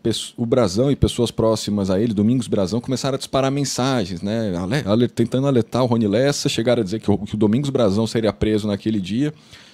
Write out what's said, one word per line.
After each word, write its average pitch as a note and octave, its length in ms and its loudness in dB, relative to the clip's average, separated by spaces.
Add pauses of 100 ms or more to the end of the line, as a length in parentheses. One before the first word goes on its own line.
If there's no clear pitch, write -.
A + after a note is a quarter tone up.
pesso-, - 360 -4
o A#2+ 80 -2
Brazão A#2 440 2
e C3 60 2
pessoas A2+ 340 0
próximas G#2+ 640 0
a F#2 80 2
ele, A#2 140 0
Domingos G#2+ 340 2
Brazão, G2+ 320 0
começaram C3+ 360 -4
a - 20 -6
disparar C3+ 340 -2
mensagens, B2+ 720 -2
né, G#2 340 -2
ale-, F2+ 300 -2
ale-, A2+ 240 2
tentando C3 380 0
alertar B2 360 2
o - 20 4
Rony A#2 220 2
Lessa, C3 400 2
chegaram A#2+ 340 0
a - 40 0
dizer G#2+ 160 -6
que G2+ 100 0
o, G2+ 60 4
que G#2 180 -6
o - 20 -4
Domingos A2 320 2
Brazão A2 380 2
seria A2 240 0
preso G#2+ 360 0
naquele G#2 340 -2
dia, B2 320 -4 (400)